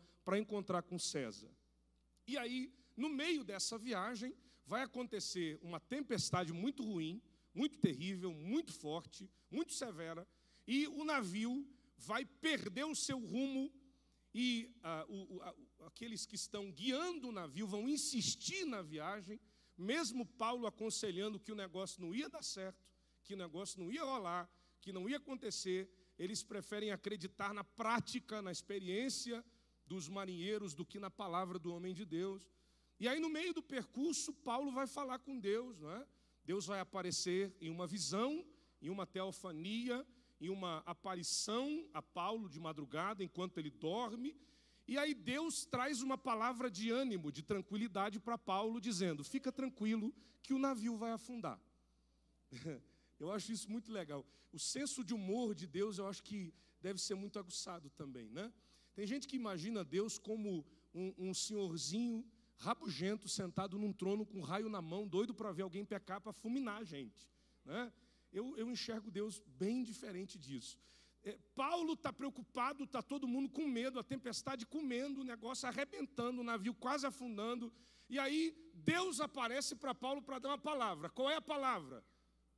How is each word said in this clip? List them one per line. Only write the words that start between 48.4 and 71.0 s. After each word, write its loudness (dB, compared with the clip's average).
dizendo, 2
"Fica 0
tranquilo 2
que 2
o 6
navio 4
vai 0
afundar." -4
<laughs> -6
Eu -4
acho -2
isso -4
muito -4
legal. -4
O -10
senso -2
de -2
humor 2
de -6
Deus, 0
eu -2
acho -6
que -6
deve -2
ser 0
muito -4
aguçado -6
também, -10
né? -6
Tem -2
gente -2
que -2
imagina 0
Deus 2
como 0
um, -2
um 0
senhorzinho 2
rabugento 0
sentado 0
num 2
trono 2
com -8
um -2
raio 0
na -2
mão, -2
doido 4
pra -2
ver -2
alguém -2
pecar, -4
pra -8
fulminar -2
a -6
gente, -10
né? -4
Eu, -2
eu -2
enxergo -4
Deus 0
bem 2
diferente -4
disso. -6